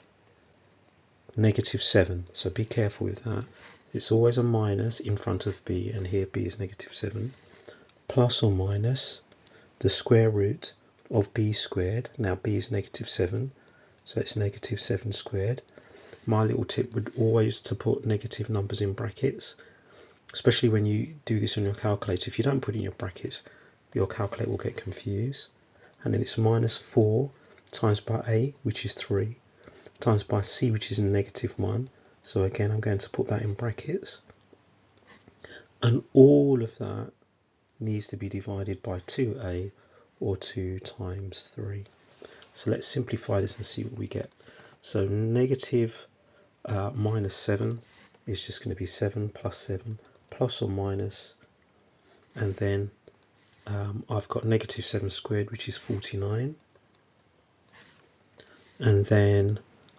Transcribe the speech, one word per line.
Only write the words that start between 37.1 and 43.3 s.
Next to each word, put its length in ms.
needs 300
to 80
be 120
divided 540
by 240
two 360
A 280
or 180
two 420
times 680
three. 380
So 180
let's 160
simplify 540